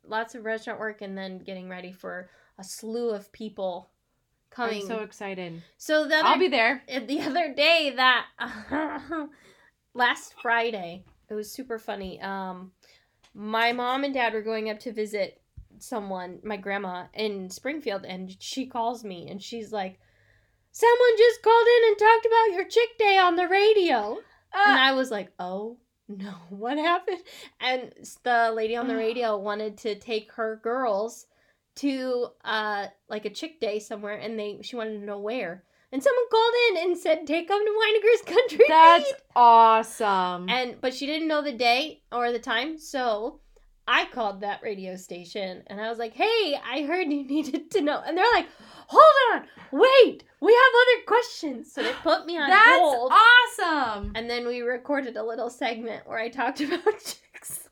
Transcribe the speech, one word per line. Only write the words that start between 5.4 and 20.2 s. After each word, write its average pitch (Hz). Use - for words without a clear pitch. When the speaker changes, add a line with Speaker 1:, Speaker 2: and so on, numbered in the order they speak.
Speaker 1:
So 302
the 311
Speaker 2:
I'll 311
Speaker 1:
other, -
Speaker 2:
be 370
there. 247
Speaker 1:
uh, 254
the 262
other 302
day 302
that, 254
<laughs> 294
last 247
Friday, 220
it 214
was 214
super 240
funny. 196
Um, 185
my 226
mom 247
and 277
dad 233
were 220
going 220
up 214
to 240
visit 208
someone, 190
my 208
grandma, 196
in 196
Springfield, 247
and 185
she -
calls 233
me, 180
and 196
she's 220
like, 190